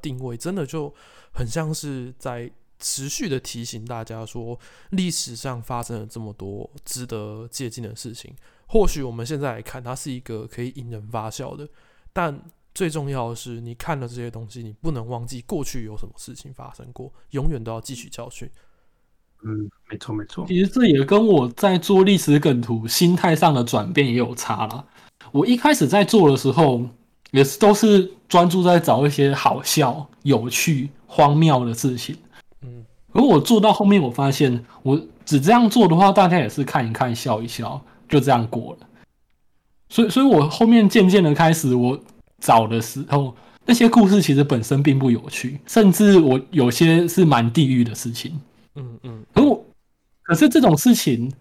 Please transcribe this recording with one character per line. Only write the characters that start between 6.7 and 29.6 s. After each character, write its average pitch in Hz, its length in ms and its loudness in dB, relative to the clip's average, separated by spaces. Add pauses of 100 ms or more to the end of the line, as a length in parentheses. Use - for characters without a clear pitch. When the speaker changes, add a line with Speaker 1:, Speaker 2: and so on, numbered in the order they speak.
Speaker 1:
值 123 220 -12
得 110 420 -14
借 131 180 -12
鉴 117 160 -14
的 110 120 -16
事 113 180 -16
情。 - 180 -20 (360)
或 208 200 2
许 147 140 -4
我 131 80 -8
们 117 160 -10
现 139 160 -8
在 131 120 -6
来 110 100 -14
看， 131 200 -16
它 123 120 -12
是 139 160 -12
一 123 80 -10
个 113 260 -14
可 120 160 -14
以 127 140 -10
引 120 160 -16
人 107 160 -14
发 110 240 -10
笑 - 240 -14
的， 147 120 -18 (440)
但 156 280 -6 (340)
最 180 160 -4
重 147 200 -8
要 127 200 -6
的 117 60 -10
是， 117 260 -16
你 117 140 -16
看 147 240 -8
了 123 80 -10
这 120 80 -16
些 120 160 -12
东 113 180 -16
西， 120 140 -18
你 107 180 -16
不 156 100 -4
能 117 160 -10
忘 120 180 -10
记 123 200 -12
过 143 180 -6
去 120 200 -8
有 107 140 -12
什 - 80 -6
么 - 120 -18
事 - 160 -20
情 131 200 -20
发 127 200 -20
生 127 180 -20
过， 127 200 -18 (200)
永 139 180 -2
远 127 140 -6
都 110 80 -10
要 113 80 -10
汲 123 160 -14
取 120 140 -20
教 117 200 -16
训。 - 200 -16 (960)
Speaker 2:
嗯， 107 240 -10 (200)
没 104 80 -14
错， - 180 -12
没 107 100 -8
错。 175 220 -12
Speaker 3:
其 180 120 -2
实 196 80 2
这 247 180 0
也 139 180 4
跟 208 240 2
我 147 220 4
在 185 280 0
做 190 260 4
历 196 140 4
史 147 220 2
梗 135 220 0
图 113 260 -6
心 175 280 2
态 165 200 0
上 160 180 2
的 123 100 0
转 104 280 -4
变 139 160 0
也 117 60 -2
有 117 200 -2
差 110 340 -6
啦。 120 160 -14 (480)
我 147 140 0
一 240 120 0
开 294 160 2
始 143 140 0
在 196 160 2
做 175 280 4
的 135 60 2
时 131 140 -2
候， 131 300 2 (500)
也 135 120 4
是， - 160 -2
都 208 140 6
是 202 360 4 (200)
专 175 200 4
注 185 140 0
在 175 160 6
找 139 260 2
一 143 40 2
些 139 240 2
好 - 280 -2